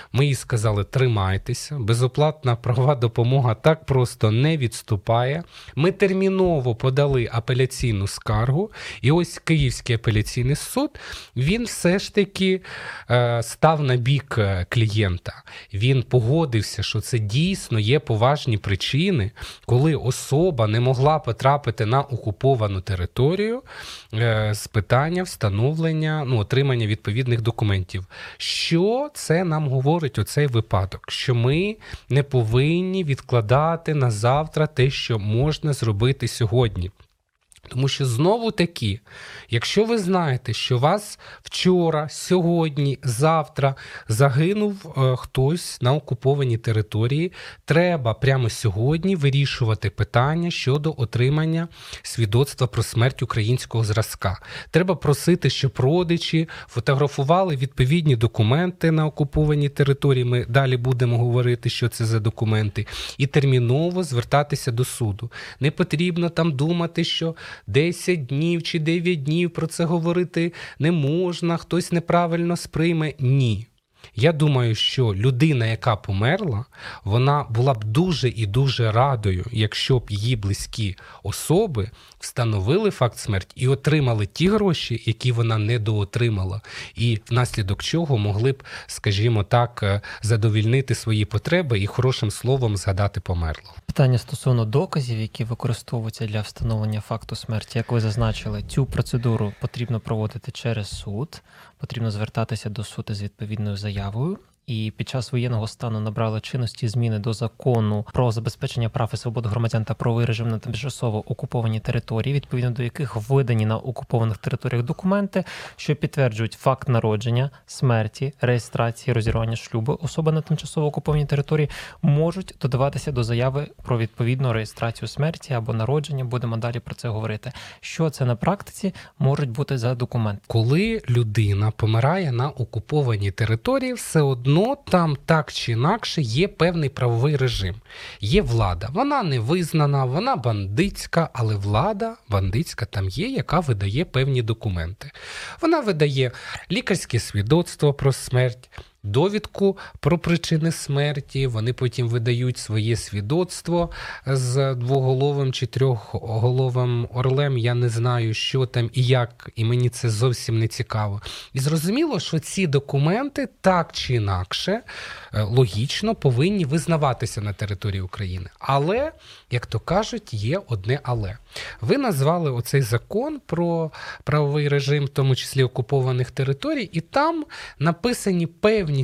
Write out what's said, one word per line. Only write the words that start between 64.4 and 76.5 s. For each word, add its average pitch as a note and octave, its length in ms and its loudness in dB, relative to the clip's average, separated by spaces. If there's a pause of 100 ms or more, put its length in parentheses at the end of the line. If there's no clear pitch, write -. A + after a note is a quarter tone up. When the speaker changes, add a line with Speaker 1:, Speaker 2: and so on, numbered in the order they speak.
Speaker 1:
до A#2+ 120 0
суду. A2 460 -4 (300)
Не C#3+ 100 2
потрібно E3+ 580 0
там E3 240 0
думати, E3+ 520 0
що E3 300 -2 (320)
десять E3 600 0
днів D#3+ 360 0
чи E3 160 -2
дев'ять E3 440 0
днів E3 280 0
про E3 160 -4
це - 180 -2
говорити E3+ 680 0 (260)
не D#3 140 2
можна, E3+ 640 0
хтось F3 360 -2
неправильно E3+ 640 2
сприйме. D#3 640 0
Ні. B2 480 2 (500)
Я C#3+ 160 4
думаю, C3+ 420 4
що A2+ 400 2
людина, B2 520 2
яка A2+ 300 0
померла, A#2+ 680 0 (400)